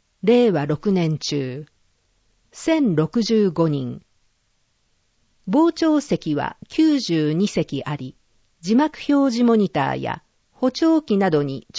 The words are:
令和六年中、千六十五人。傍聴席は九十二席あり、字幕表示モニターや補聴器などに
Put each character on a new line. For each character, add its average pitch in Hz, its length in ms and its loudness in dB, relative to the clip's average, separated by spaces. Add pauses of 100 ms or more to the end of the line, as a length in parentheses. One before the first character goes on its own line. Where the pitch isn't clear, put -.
(240)
令 233 280 4
和 147 140 0
六 151 260 -2
年 165 260 0
中、 139 480 -6 (880)
千 294 440 0
六 160 280 0
十 208 280 2
五 165 160 0
人。 135 340 -6 (1500)
傍 311 220 4
聴 311 300 0
席 160 340 -4
は - 220 -6 (100)
九 311 320 2
十 156 340 -2
二 190 140 0
席 151 360 -4
あ 147 120 -8
り、 131 200 -12 (440)
字 185 160 -2
幕 302 220 0
表 277 340 0
示 233 120 -2
モ 233 120 4
ニ 208 140 2
タ 135 220 -2
ー 131 100 -6
や 123 220 -8 (280)
補 254 200 -2
聴 320 300 2
器 220 160 -2
な 190 120 0
ど 151 120 2
に 139 260 -8 (120)